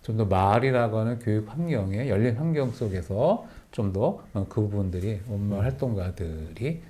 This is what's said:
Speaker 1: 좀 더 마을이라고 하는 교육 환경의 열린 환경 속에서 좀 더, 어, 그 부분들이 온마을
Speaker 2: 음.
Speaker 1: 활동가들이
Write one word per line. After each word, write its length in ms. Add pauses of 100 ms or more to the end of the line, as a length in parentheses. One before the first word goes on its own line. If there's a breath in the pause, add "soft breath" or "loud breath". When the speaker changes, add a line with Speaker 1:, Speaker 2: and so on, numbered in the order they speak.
Speaker 1:
좀 140
더 80
마을이라고 760
하는 200
교육 340
환경의 560
열린 280
환경 340
속에서 760 (260 loud breath)
좀 200
더, 300 (120)
어, 140
그 120
부분들이 680
온마을 340
Speaker 2:
음. 20
Speaker 1:
활동가들이 1300